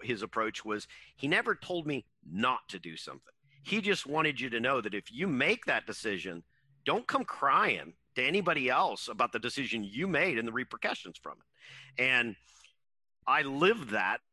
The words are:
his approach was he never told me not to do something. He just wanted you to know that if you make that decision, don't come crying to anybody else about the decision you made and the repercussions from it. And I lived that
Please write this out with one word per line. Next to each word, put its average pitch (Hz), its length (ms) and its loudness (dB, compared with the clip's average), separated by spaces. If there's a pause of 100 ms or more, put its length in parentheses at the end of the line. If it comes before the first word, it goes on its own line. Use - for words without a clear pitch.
his 110 180 -2
approach 110 420 -2
was 107 240 -4 (300)
he 135 100 -4
never 208 280 2
told 175 300 -6
me 139 200 -4 (200)
not 113 440 -2
to 95 100 -10
do 82 180 -12
something. - 360 -14 (300)
He 208 180 0
just 190 260 0
wanted 147 320 0
you 131 120 -4
to 117 100 0
know 127 200 2
that 101 120 -4
if 101 180 -6
you 147 160 -2
make 156 380 2
that 123 200 0
decision, 92 580 -6 (420)
don't 190 200 0
come 269 200 0
crying 139 680 2 (220)
to 127 80 0
anybody 156 460 2
else 127 400 0
about 117 240 0
the 120 60 -2
decision 117 440 -4
you 113 240 -4
made 160 320 2
and 117 80 -2
the 113 60 -4
repercussions 120 640 -6
from - 220 -12
it. - 600 -12
And 123 360 2 (920)
I 143 140 6
lived 147 480 2
that 101 320 2 (120)